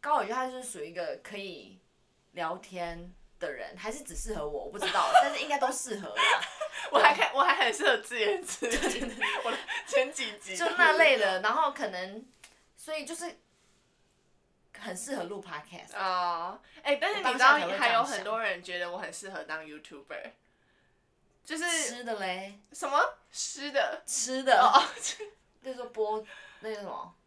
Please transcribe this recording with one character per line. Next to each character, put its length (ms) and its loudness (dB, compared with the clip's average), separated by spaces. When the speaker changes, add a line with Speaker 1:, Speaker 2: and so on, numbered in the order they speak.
Speaker 1:
高 180 2
尔 60 2
就 80 -4
他 140 -2
就 60 -6
是 100 -10
属 160 -12
于 120 -10
一 40 -16
个 300 -6
可 120 -12
以 400 -12
聊 280 -4
天 540 -10
的 100 -4
人， 260 -10
还 140 -8
是 140 -8
只 100 -12
适 220 -6
合 120 -4
我， 180 -6
我 40 -10
不 80 -12
知 140 0
道， 180 4
Speaker 2:
<laughs> 100 8
Speaker 1:
但 140 2
是 80 -4
应 60 -6
该 100 0
都 140 2
适 260 -6
合 160 -8
啦。 80 0
Speaker 2:
<laughs> 380 -8
我 80 6
还 120 8
看， 200 0
Speaker 1:
对。 40 -2
Speaker 2:
我 60 4
还 140 4
很 180 2
适 100 -4
合 120 4
自 200 -8
言 240 0
自 280 -6
语。 20 -2
Speaker 1:
对， 80 0
对， 220 -2
对。 260 -4
Speaker 2:
我 60 0
的 80 -4
前 240 2
几 260 -8
集。 180 -10
Speaker 1:
就 80 0
那 160 8
类 260 8
的， 220 2
然 120 2
后 200 2
可 160 -4
能， 360 -8
所 180 -10
以 100 -6
就 80 -10
是 280 -8
很 180 -8
适 200 -6
合 80 -4
录 180 -8
podcast。 540 -14
Speaker 2:
哦， 640 -2
哎， 160 2
但 120 2
是 40 -2
你 160 0
知 80 -2
道 140 10
Speaker 1:
我 40 4
当 0 -
下 0 -
才 80 0
会 0 -
这 20 -2
样 20 -2
想。 100 0
Speaker 2:
还 120 6
有 120 6
很 180 -2
多 180 -2
人 220 -2
觉 160 -6
得 100 -4
我 100 -8
很 140 -8
适 180 -12
合 120 -8
当 220 -8
YouTuber。 680 -14
就 140 -6
是 60 -2
Speaker 1:
吃 220 -6
的 160 -4
嘞？ 400 -6
Speaker 2:
什 160 -6
么？ 280 2
吃 400 -8
的。 340 0
Speaker 1:
吃 380 -2
的。 180 8
Speaker 2:
哦， 160 8
哦。 40 8
Speaker 1:
就 80 -10
是 40 -10
说 100 -10
播， 380 -2
那 80 -10
个 80 -6
什 80 -10
么？ 300 -10